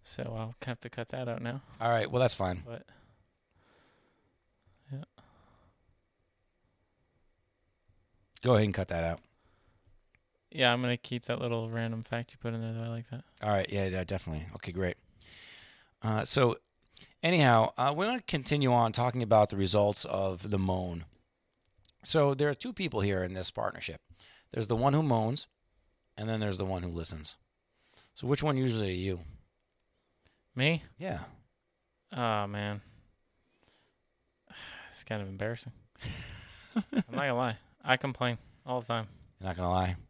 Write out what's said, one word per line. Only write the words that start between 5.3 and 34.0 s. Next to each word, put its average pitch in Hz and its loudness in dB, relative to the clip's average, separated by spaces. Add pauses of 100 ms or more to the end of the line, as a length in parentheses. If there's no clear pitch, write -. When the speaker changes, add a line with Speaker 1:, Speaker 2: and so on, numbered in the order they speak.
Speaker 2:
Go 123 6
ahead 107 8
and 101 0
cut 95 -2
that 85 0
out. 85 -2 (1300)
Speaker 1:
Yeah, 123 4
I'm 123 0
gonna 120 2
keep - -8
that 120 -4
little 117 -2
random 113 -4
fact 117 -6
you - -20
put 117 -6
in 113 -6
there, 113 -6
though. 113 -6
I 117 -6
like 117 -8
that. 120 -12 (180)
Speaker 2:
All 104 -2
right, 98 4
yeah, 98 0
yeah, 92 -2
definitely. 80 -6 (100)
Okay, - -8
great. 90 -2 (1040)
Uh, 107 0
so, 123 6 (680)
anyhow, 139 6
uh, 135 2
we're 190 0
gonna 240 -2
continue 143 2
on 117 4
talking 123 0
about 107 8
the 101 -4
results 101 4
of 95 -2
the 101 2
moan. 90 0 (1000)
So 143 4
there 147 2
are 143 0
two 247 -8
people 127 -2
here 98 2
in 90 -4
this 92 -4
partnership. - -6 (520)
There's 113 -2
the 113 0
one 135 4
who 156 4
moans, 120 2 (720)
and 107 -6
then 110 -2
there's 101 -2
the 95 -2
one 92 -4
who 90 -6
listens. 82 -6 (760)
So - -10
which 143 0
one 143 2
usually 113 0
are - -2
you? 92 -4 (1300)
Speaker 1:
Me? 147 2 (160)
Speaker 2:
Yeah. - -6 (960)
Speaker 1:
Oh, 107 -2
man. 104 -4 (1700)